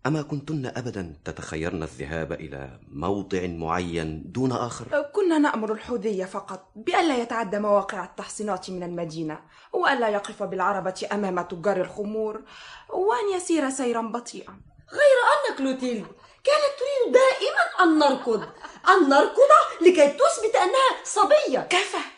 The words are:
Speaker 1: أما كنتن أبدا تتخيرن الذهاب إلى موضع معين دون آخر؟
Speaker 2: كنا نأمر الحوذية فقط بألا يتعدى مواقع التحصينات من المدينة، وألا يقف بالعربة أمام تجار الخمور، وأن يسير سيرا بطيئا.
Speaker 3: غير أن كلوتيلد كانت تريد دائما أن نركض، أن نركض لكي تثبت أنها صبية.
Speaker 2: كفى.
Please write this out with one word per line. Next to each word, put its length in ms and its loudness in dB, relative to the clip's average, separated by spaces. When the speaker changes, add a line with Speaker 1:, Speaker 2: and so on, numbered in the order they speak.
Speaker 1:
أما 160 0
كنتن 440 -8
أبدا 500 -8
تتخيرن 580 -6
الذهاب 500 -8
إلى 460 -14
موضع 560 -4
معين 800 -4
دون 260 -2
آخر؟ 640 -4
Speaker 2:
كنا 240 2
نأمر 360 0
الحوذية 520 -6
فقط 500 -14
بألا 420 0
يتعدى 420 -4
مواقع 440 0
التحصينات 680 -8
من 140 -8
المدينة، 560 -6
وألا 360 2
يقف 340 -4
بالعربة 680 -4
أمام 300 -2
تجار 400 -2
الخمور، 600 -6
وأن 460 -2
يسير 340 0
سيرا 320 -2
بطيئا. 600 -10
Speaker 3:
غير 600 4
أن 60 -8
كلوتيلد 500 -4
كانت 360 2
تريد 340 -2
دائما 680 4
أن 160 4
نركض، 440 2
أن 200 6
نركض 400 6
لكي 260 8
تثبت 480 2
أنها 480 2
صبية. 560 2
Speaker 2:
كفى. 380 -2